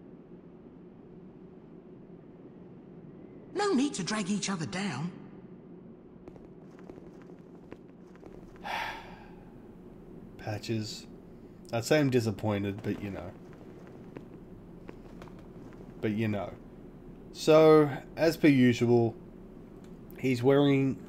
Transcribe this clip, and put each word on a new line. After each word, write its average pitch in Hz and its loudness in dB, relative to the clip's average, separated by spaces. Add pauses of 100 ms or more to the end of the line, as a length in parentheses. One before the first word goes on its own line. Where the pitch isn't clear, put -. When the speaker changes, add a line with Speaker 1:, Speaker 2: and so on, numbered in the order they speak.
(3500)
Speaker 1:
No 392 0
need 285 0
to 190 -6
drag 208 -4
each 202 -2
other 165 -4
down. 135 -6 (3500)
Speaker 2:
<sighs> - -10 (1700)
Patches. 107 -8 (680)
I'd 117 -4
say 156 4
I'm 143 2
disappointed, 104 -2
but - -6
you 101 -8
know. 90 -12 (2750)
But 110 0
you 110 -2
know. 101 -4 (840)
So, 156 8 (280)
as 156 2
per 165 4
usual, 120 6 (1040)
he's 127 0
wearing 139 4